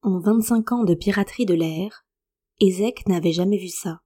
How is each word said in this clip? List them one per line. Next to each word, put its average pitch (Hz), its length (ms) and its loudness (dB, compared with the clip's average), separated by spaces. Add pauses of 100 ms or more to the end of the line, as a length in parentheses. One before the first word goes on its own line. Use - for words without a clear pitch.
En 185 160 0
vingt-cinq 220 540 2
ans 240 120 0
de 180 100 4
piraterie 202 500 -2
de 190 80 0
l'air, 165 540 -4 (520)
Ézec 196 480 2
n'avait 170 280 0
jamais 190 240 0
vu 180 100 -8
ça. 165 380 -10